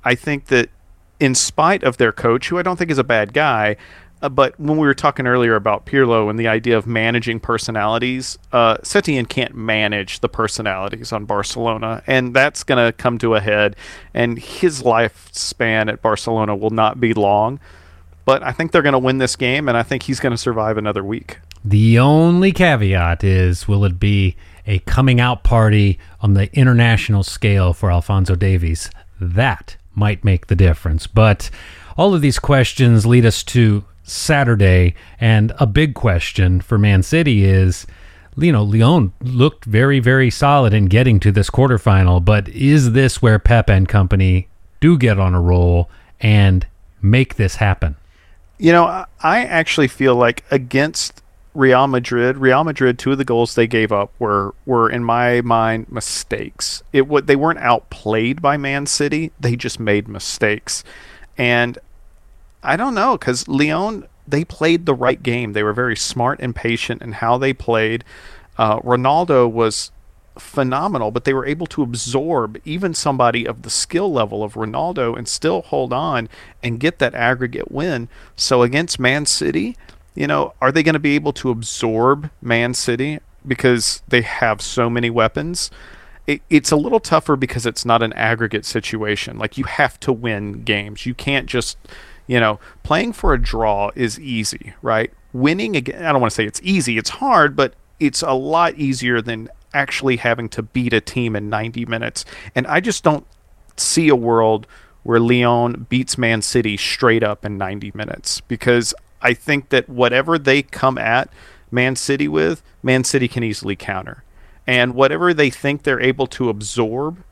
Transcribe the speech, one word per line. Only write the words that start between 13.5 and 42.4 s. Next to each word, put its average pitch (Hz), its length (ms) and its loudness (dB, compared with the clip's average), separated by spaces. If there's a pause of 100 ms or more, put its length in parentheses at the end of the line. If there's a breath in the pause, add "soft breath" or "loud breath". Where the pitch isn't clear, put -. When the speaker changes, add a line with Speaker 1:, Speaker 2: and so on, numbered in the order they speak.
Speaker 1:
and 120 240 -2
his 147 440 -4
lifespan 113 1080 -2
at 110 120 -8
Barcelona 107 520 -2
will 107 160 -2
not 113 300 0
be 113 140 2
long. 107 440 0 (680 soft breath)
But 131 200 2
I 131 80 -4
think 160 180 -4
they're 165 120 4
gonna 139 160 4
win 131 200 0
this 127 160 0
game, 135 340 -2
and 120 80 2
I 117 60 2
think 127 220 -6
he's 131 160 -4
gonna 120 180 -2
survive 110 400 -2
another 104 240 -2
week. 104 360 -10 (240)
Speaker 2:
The 110 360 4
only 170 540 4
caveat 98 680 2
is, 92 460 2
will 101 160 2
it 90 160 0
be 101 340 2 (320 soft breath)
a 101 120 0
coming 127 420 2
out 123 240 0
party 107 540 4 (240 soft breath)
on 101 100 4
the 98 240 2
international 117 680 4
scale 95 520 2
for 101 160 -2
Alphonso 92 440 0
Davies? 87 540 0 (320 soft breath)
That 92 560 -2 (180)
might 104 300 0
make 95 220 2
the 90 100 2
difference. 82 500 2
But 110 440 2 (480 loud breath)
all 190 160 4
of 160 80 2
these 135 160 2
questions 120 640 4
lead 120 220 6
us - 180 2
to 107 400 2 (200)
Saturday, 101 880 2 (260 loud breath)
and 110 400 4
a 131 60 4
big 143 280 2
question 92 680 0
for 110 160 0
Man 101 240 4
City 139 420 2
is, 95 420 2 (500 soft breath)
you 165 160 2
know, 107 100 2
Lyon 110 580 4
looked 127 460 0
very, 127 340 2
very 127 300 4
solid 139 420 4
in 107 140 4
getting 110 340 4
to 104 100 4
this 101 200 2
quarterfinal, 95 760 4
but 101 240 2